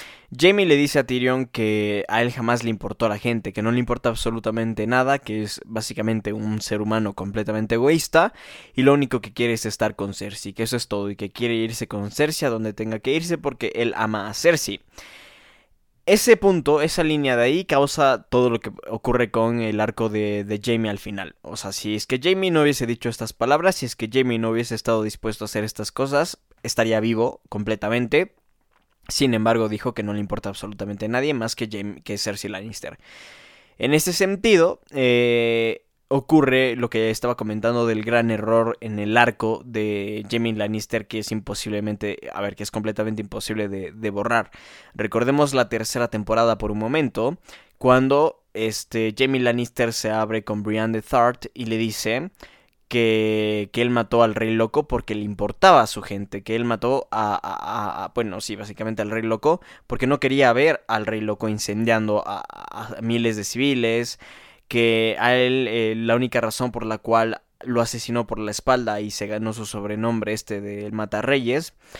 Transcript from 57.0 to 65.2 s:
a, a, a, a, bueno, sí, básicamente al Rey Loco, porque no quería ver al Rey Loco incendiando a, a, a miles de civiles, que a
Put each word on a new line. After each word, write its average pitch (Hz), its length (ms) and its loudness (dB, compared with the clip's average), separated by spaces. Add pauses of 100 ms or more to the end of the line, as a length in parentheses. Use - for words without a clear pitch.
a, 104 240 0
a, - 180 -6
a, 101 520 -6
a, - 100 -12
bueno, 107 260 -4
sí, 107 140 -8
básicamente 107 480 -8
al 104 80 -4
Rey 113 100 -2
Loco, 113 400 0 (240)
porque 123 220 -2
no 139 120 2
quería 135 340 4
ver 143 340 2
al 107 180 -2
Rey 107 160 -2
Loco 107 280 -4
incendiando 107 760 0
a, 98 140 -6
a, - 580 -14
a - 60 -10
miles 117 340 0
de 104 60 -6
civiles, 120 760 0 (480)
que 113 500 2
a 123 180 4